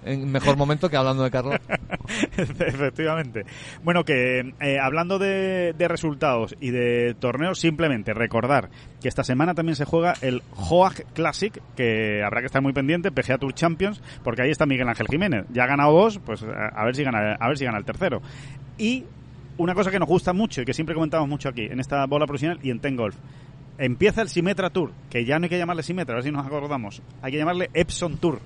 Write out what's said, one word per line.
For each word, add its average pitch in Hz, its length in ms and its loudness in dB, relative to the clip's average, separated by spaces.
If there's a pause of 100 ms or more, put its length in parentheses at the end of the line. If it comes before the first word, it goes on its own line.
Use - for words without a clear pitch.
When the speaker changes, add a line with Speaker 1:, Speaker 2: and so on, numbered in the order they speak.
Speaker 1:
en 135 260 -2
mejor 139 240 4
momento 147 320 2
que 151 80 2
hablando 131 260 4
de 127 80 2
Carlota. 131 380 0
Speaker 2:
<laughs> - 80 -2 (600)
Efectivamente. 143 1080 -2 (380)
Bueno, 170 220 4
que, 127 560 2
eh, 139 200 0
hablando 165 380 0
de, 190 580 0
de 170 120 2
resultados 143 720 0
y 131 100 -4
de 120 480 2
torneos, 135 400 -2
simplemente 143 560 0
recordar 117 540 2 (320)
que 131 80 -2
esta 123 160 -2
semana 151 300 2
también 165 220 0
se 143 80 -2
juega 165 360 2
el 127 220 -2 (120)
Hoag 170 500 4 (100)
Classic, 165 460 -2 (160)
que 110 480 2
habrá 104 160 0
que 127 60 -6
estar 135 160 2
muy 139 100 2
pendiente, 165 380 0
P 131 120 0
G 131 120 2
A 131 40 0
Tour 135 160 -4
Champions, 180 460 0 (220)
porque 120 200 0
ahí 139 80 4
está 156 160 2
Miguel 127 220 2
Ángel 117 200 -2
Jiménez. 147 440 0
Ya 123 120 4
ha - 20 4
ganado 143 260 6
dos, 202 320 6
pues 110 180 -6
a, 107 260 -4 (120)
a 107 40 2
ver 123 100 2
si 147 80 -2
gana, 107 320 0
a 113 140 0
ver 143 100 0
si 135 60 -2
gana 113 140 -2
el - 60 -6
tercero. 165 380 -2 (560)
Y 233 260 0 (540)
una 175 160 0
cosa 190 160 2
que 196 80 0
nos 170 100 2
gusta 180 240 4
mucho 185 300 0
y - 20 -2
que 127 100 -2
siempre 160 200 -2
comentamos 156 340 0
mucho 143 200 -4
aquí, 127 140 -4
en 120 180 -4
esta 139 260 0
bola 147 200 2
profesional 147 360 -4
y 131 80 -2
en 117 100 -4
Ten 139 160 -2
Golf. 110 200 -2 (640)
Empieza 170 440 2
el 185 80 0
Symetra 180 400 0
Tour, 147 220 -2 (180)
que 120 160 0
ya 143 120 2
no 175 60 0
hay 165 60 -2
que 180 80 0
llamarle 170 240 -2
Symetra, 170 320 -4
a - 20 -2
ver 120 80 -2
si 147 60 -2
nos 139 160 -4
acordamos. 143 560 -6 (180)
Hay 131 120 -6
que 151 60 -2
llamarle 175 360 0
Epson 170 420 0
Tour. 156 300 0